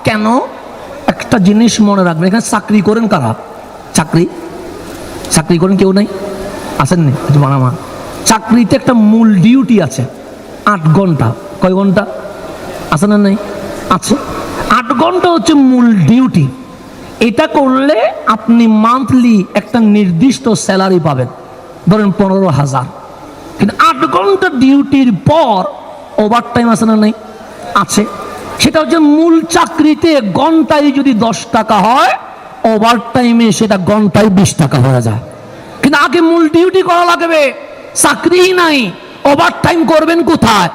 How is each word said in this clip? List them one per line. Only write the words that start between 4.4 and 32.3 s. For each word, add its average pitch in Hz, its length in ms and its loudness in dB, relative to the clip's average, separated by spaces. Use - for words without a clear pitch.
চাকরি 170 260 0
করেন 185 200 2
কেউ 190 140 2
নাই? 202 160 2
আসেননি? 165 320 2
একটু 143 280 0
বানামা। 135 320 0
চাকরিতে 240 500 2
একটা 254 180 0
মূল 220 420 4
ডিউটি 226 460 4
আছে, 131 240 -4
আট 190 280 0
ঘন্টা। 151 400 2
কয় 185 120 2
ঘন্টা? 196 320 2
আছে 160 160 0
না 208 100 2
নাই? 202 180 2
আছে। 185 260 0
আট 240 240 0
ঘন্টা 349 360 0
হচ্ছে 330 240 2
মূল 254 420 4
ডিউটি। 175 520 2
এটা 240 280 0
করলে 302 640 2
আপনি 233 400 2
মান্থলি 226 760 2
একটা 214 260 -2
নির্দিষ্ট 208 720 2
স্যালারি 190 500 0
পাবেন, 135 280 -2
ধরেন 208 220 2
পনেরো 190 360 0
হাজার। 135 360 0
কিন্তু - 160 0
আট 320 200 0
ঘন্টা 381 440 0
ডিউটির 269 640 2
পর 269 340 2
ওভারটাইম 233 460 0
আছে 226 160 2
না 226 100 2
নাই? 214 180 2
আছে। 202 300 0
সেটা 311 200 0
হচ্ছে 302 180 0
মূল 320 440 4
চাকরিতে 311 800 0
ঘন্টায় 311 580 2
যদি 269 220 2
দশ 226 380 -2
টাকা 220 260 0
হয়, 226 320 2